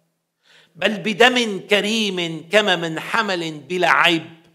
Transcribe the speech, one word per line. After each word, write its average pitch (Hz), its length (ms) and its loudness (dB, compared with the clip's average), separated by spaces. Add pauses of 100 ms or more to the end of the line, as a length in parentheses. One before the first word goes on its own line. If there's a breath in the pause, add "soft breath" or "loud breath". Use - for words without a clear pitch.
(760 soft breath)
بل 208 220 -2
بدم 220 640 2
كريم 185 920 -2
كما 202 240 4
من 165 240 -6
حمل 175 580 -4
بلا 165 320 0
عيب، 160 640 0